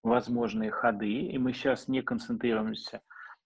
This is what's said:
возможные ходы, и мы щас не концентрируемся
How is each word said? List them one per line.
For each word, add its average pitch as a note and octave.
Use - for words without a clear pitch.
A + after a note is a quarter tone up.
возможные A#2
ходы, G#2+
и C#3+
мы B2+
щас B2+
не C3
концентрируемся A2+